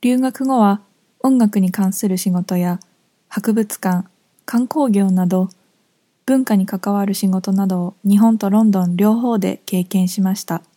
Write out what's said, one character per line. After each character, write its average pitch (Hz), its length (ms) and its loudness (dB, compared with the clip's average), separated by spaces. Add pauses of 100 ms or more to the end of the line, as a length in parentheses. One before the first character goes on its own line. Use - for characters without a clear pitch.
留 247 180 2
学 262 260 -2
後 262 140 0
は 202 240 2 (380)
音 262 180 2
楽 214 220 2
に 185 120 2
関 190 220 0
す - 120 -6
る 185 120 0
仕 185 120 -4
事 180 280 -2
や 180 200 -2 (500)
博 - 260 -2
物 214 260 -2
館、 180 260 -2 (380)
観 240 220 -2
光 277 260 0
業 196 180 2
な 185 160 2
ど 185 220 0 (760)
文 262 180 2
化 233 120 0
に 190 100 2
関 196 260 -6
わ 202 140 -2
る 196 80 -2
仕 202 140 -4
事 190 240 -2
な 196 140 0
ど 185 160 -2
を 175 120 -8 (100)
日 202 140 4
本 226 180 4
と 208 140 -2
ロ 214 120 4
ン 220 80 4
ド 190 160 2
ン 175 100 -2
両 208 220 2
方 233 200 -2
で 190 260 -4
経 185 200 -4
験 185 240 0
し 180 120 -6
ま 190 140 0
し 202 100 -8
た。 165 180 -8 (140)